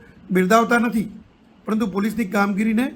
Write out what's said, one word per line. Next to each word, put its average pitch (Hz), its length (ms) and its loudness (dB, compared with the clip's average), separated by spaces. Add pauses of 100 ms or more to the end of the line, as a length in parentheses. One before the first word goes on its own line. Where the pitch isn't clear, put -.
(320)
બિરદાવતા 220 480 4
નથી, 220 280 -2 (580)
પરંતુ 220 220 -2
પોલીસની 214 380 -2
કામગીરીને 208 600 0 (100)